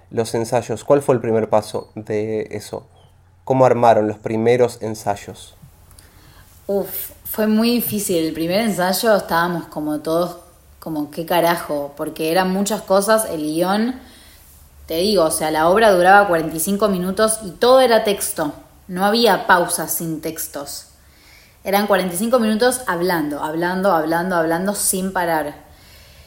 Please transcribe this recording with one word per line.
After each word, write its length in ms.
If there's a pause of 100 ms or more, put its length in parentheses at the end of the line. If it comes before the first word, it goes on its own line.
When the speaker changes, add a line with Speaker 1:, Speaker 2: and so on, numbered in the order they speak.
(100)
Speaker 1:
los 240
ensayos, 500
¿cuál 180
fue 140
el 40
primer 300
paso 440
de 580
eso? 340 (580)
¿Cómo 220
armaron 400
los 120
primeros 640
ensayos? 760 (1120)
Speaker 2:
Uf, 440 (140)
fue 220
muy 260
difícil. 540
El 80
primer 260
ensayo 560
estábamos 500
como 340
todos, 360 (420)
como, 320
"¿Qué 160
carajo?", 720
porque 340
eran 220
muchas 300
cosas. 480
El 120
guión, 540 (880)
te 100
digo, 280
o 60
sea, 200
la 180
obra 240
duraba 360
cuarenta 280
y 40
cinco 280
minutos 560
y 80
todo 280
era 240
texto. 480 (360)
No 160
había 420
pausas 460
sin 280
textos. 680 (800)
Eran 220
cuarenta 280
y 40
cinco 220
minutos 460
hablando, 560
hablando, 500
hablando, 440
hablando 380
sin 380
parar. 420 (720)